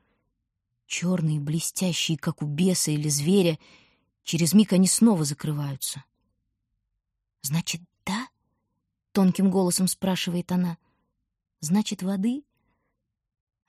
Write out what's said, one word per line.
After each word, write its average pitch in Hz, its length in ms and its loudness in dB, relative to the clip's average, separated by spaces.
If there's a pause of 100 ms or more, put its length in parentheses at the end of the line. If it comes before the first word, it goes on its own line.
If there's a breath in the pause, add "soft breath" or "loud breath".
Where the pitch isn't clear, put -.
(840)
Черные, 160 540 -2
блестящие, 160 800 -2
как - 240 -6
у 156 40 -6
беса 160 460 0
или 151 160 -2
зверя. 160 500 2 (680 soft breath)
Через 165 280 0
миг 208 200 6
они 185 140 6
снова 202 360 4
закрываются. 143 800 -6 (1400)
"Значит, 151 400 -4 (240)
да?" — 302 220 -4 (840)
тонким 190 360 2
голосом 185 380 0
спрашивает 180 640 -4
она. 180 260 -2 (840)
"Значит, 190 420 -2
воды?" 202 400 -2 (1300)